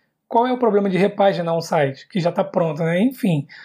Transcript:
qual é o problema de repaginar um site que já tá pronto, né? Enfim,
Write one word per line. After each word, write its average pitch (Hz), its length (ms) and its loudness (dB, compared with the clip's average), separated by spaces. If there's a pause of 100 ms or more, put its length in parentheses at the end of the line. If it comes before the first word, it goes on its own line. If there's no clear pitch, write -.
(280)
qual 233 180 2
é 254 80 0
o 247 60 -4
problema 202 300 2
de 180 80 -2
repaginar 180 600 0
um 165 40 -2
site 147 460 -2
que - 120 -4
já 170 120 0
tá 190 120 -2
pronto, 165 400 -2
né? 165 180 0
Enfim, 190 460 0 (180)